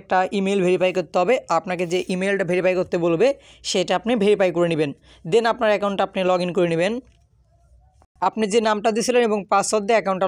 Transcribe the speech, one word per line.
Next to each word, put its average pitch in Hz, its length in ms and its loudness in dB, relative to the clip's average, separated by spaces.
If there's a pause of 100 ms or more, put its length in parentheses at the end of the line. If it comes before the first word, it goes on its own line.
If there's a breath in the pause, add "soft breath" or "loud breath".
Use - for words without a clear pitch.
একটা - 180 -2 (200)
ইমেইল 196 280 0
ভেরিফাই 180 320 2
করতে 175 240 -6
হবে, 208 120 2 (240)
আপনাকে 180 340 -4
যে 185 60 0 (160)
ইমেইলটা 190 360 -2
ভেরিফাই 180 300 0
করতে 180 240 -4
বলবে 170 220 2 (440 loud breath)
সেটা 185 280 -2
আপনি 220 140 -4 (100)
ভেরিফাই 196 340 2
করে 175 160 2
নেবেন, 151 180 0 (400 soft breath)
then 226 220 2
আপনার 220 200 -2
অ্যাকাউন্টটা 202 360 -2
আপনি 196 120 -6 (100)
log 180 140 2
in 180 120 -2
করে 175 160 2
নেবেন। 175 200 0 (1400)
আপনি 220 240 -2
যে 240 60 2 (100)
নামটা 214 260 0
দিয়েছিলেন 240 340 2
এবং 208 100 0 (140)
পাসওয়ার্ড 202 340 0
দিয়ে 226 120 4
অ্যাকাউন্টটা 190 300 0